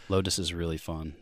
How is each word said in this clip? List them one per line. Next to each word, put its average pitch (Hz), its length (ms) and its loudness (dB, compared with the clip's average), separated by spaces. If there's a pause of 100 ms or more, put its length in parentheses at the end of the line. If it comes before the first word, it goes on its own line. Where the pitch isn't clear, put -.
Lotus 95 320 4
is 87 140 0
really 85 240 0
fun. 80 440 -6